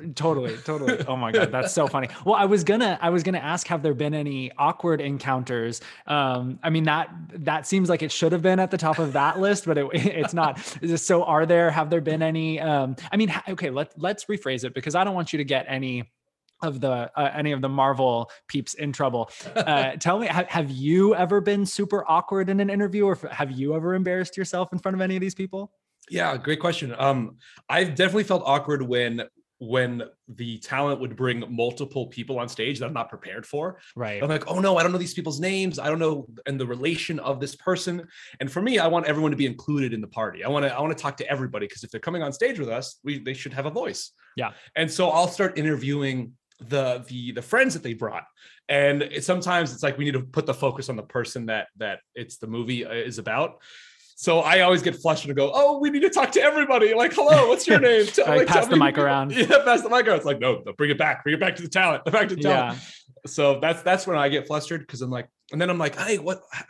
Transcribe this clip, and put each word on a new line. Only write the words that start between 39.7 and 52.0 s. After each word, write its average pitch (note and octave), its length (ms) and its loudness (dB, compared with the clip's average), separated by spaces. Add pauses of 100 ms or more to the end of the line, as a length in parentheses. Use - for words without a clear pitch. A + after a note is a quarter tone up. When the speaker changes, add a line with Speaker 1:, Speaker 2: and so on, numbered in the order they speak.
Speaker 2:
in G#2+ 80 -8
the G#2 40 -10
party. G2+ 380 0
I A2+ 60 -2
wanna, C#3+ 160 2
I B2 120 -2
wanna D#3 160 0
talk C#3 240 -6
to - 120 -6
everybody, B2+ 360 -2
'cause - 180 -14
if A2 60 -16
they're A2 100 -10
coming E3+ 220 -4
on C#3 120 -4
stage A#3 240 0
with C3+ 100 -6
us, B2 340 -8
we, C#3+ 180 -6
they B2+ 120 -8
should C3 220 -10
have C#3 100 -4
a D3+ 60 -4
voice. F#3 400 -8 (260)
Speaker 1:
Yeah. A#2 140 -4 (260)
Speaker 2:
And D#3+ 140 0
so F3+ 180 2
I'll E3+ 200 4
start F#3 300 -2
interviewing C3+ 760 -2 (280)
the, B2+ 480 -2
the, B2 240 -10
the A#2 100 -8
friends B3+ 300 2
that D#3 100 -8
they A#2 120 -6
brought. G#2+ 300 -8 (440)
And C#3+ 360 4
it, C#3+ 200 -8
sometimes F3+ 480 0
it's - 100 -10
like, C#3 140 -2
we C#3+ 80 -4
need C#3+ 80 0
to C3 80 0
put D3+ 240 -4
the C3 100 -2
focus C3 360 -4
on A#2 60 -6
the G#2+ 60 -10
person A#2 440 -8
that, A2 220 -4 (100)
that G2+ 220 -6 (140)